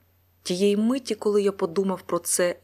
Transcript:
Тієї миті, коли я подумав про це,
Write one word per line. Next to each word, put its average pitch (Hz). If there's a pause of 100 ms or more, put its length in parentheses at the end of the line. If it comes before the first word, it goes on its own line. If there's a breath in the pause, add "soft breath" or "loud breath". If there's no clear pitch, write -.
(420)
Тієї 202
миті, 226
коли 208
я 196
подумав 190
про -
це, 175